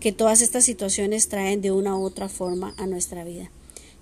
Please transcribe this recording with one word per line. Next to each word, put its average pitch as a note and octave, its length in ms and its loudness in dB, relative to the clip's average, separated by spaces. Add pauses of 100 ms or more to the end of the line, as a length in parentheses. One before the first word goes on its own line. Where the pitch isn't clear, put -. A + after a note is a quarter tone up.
que G#3+ 120 2
todas A3 300 6
estas B3 240 4
situaciones G#3 640 0
traen G3 320 0
de G3 80 0
una G3 260 2
u F#3+ 80 0
otra F#3+ 240 -6
forma F#3 480 -6
a G3 100 -4
nuestra F3+ 380 -6
vida. F3 260 -12 (520)